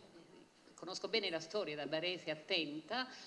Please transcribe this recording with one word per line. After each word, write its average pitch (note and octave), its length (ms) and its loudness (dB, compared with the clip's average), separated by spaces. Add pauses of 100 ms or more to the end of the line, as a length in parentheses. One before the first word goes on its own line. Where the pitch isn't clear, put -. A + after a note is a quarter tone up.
(720)
conosco F3+ 340 -6
bene G3+ 220 4
la E3 100 2
storia D#3+ 360 0
da D3 100 0
barese E3 460 2
attenta, D#3 760 2 (200)